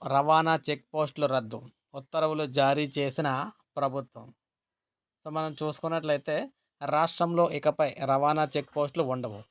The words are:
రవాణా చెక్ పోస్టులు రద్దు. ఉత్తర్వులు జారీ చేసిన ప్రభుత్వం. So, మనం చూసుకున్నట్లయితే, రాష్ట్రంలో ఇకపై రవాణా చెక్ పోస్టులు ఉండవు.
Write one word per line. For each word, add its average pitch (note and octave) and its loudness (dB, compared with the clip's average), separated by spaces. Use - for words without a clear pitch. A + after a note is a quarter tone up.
రవాణా D#3 4
చెక్ D3 -4
పోస్టులు D3+ -2
రద్దు. A#2+ -2
ఉత్తర్వులు D#3 -2
జారీ C#3 2
చేసిన C#3 -2
ప్రభుత్వం. C3+ -4
So, D#3 -10
మనం D#3 -4
చూసుకున్నట్లయితే, D3+ -2
రాష్ట్రంలో E3 2
ఇకపై D3+ 0
రవాణా C#3+ 2
చెక్ C#3 -4
పోస్టులు D3 0
ఉండవు. A#2+ -4